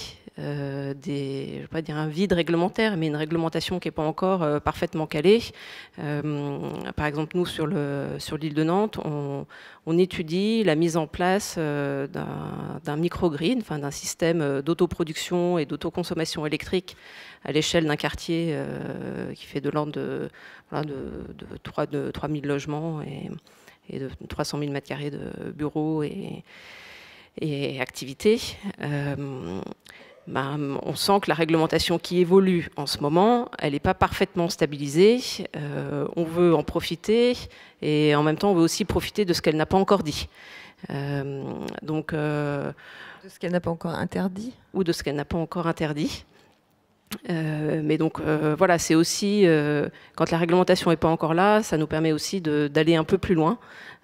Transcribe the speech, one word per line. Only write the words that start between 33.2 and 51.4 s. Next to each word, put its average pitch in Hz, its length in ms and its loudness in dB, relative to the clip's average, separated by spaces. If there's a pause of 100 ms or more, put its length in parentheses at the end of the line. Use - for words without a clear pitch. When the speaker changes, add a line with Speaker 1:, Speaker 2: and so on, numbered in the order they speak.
Speaker 1:
elle 147 140 0
n'est 143 80 -2
pas 185 140 2
parfaitement 185 560 0
stabilisée. 151 720 4 (340)
Euh, 143 500 -6 (100)
on 170 80 0
veut 165 300 4
en 147 80 6
profiter 220 720 2 (460)
et 151 340 4
en 147 80 4
même 156 140 4
temps, 202 140 2
on 196 40 6
veut 170 80 6
aussi 170 220 2
profiter 180 400 0
de 175 80 2
ce - 80 -2
qu'elle 156 160 2
n'a 156 80 2
pas 190 140 4
encore 190 240 4
dit. - 260 -6 (640)
Euh, 139 540 -4 (360)
donc, 156 320 -4
euh, 147 600 -2 (520)
Speaker 2:
De 190 60 -20
ce - 80 -20
qu'elle 175 140 -4
n'a 180 80 2
pas 165 100 -4
encore 165 240 -4
interdit. 190 580 -4 (220)
Speaker 1:
Ou 185 100 0
de 170 80 2
ce - 100 -4
qu'elle 143 140 -2
n'a 143 80 -2
pas 180 140 -4
encore 165 280 -2
interdit. 160 600 -2 (1040)
Euh, 156 520 -2
mais 151 140 2
donc, 156 240 0
euh, 156 340 0
voilà, 175 240 6
c'est 165 160 2
aussi, 202 520 4
euh, 147 420 4 (260)
quand 160 160 0
la 165 60 2
réglementation 175 540 4
n'est 160 80 4
pas 165 100 4
encore 160 240 2
là, 208 300 6